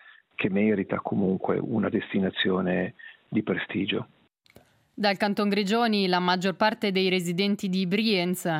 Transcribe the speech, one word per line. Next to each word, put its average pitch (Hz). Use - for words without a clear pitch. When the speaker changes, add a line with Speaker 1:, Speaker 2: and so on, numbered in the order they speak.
Speaker 1:
che -
merita 98
comunque 95
una 98
destinazione 92
di -
prestigio. 101
Speaker 2:
Dal 202
Canton 208
Grigioni, 208
la 180
maggior 180
parte 214
dei 190
residenti 185
di 190
Brienz, 185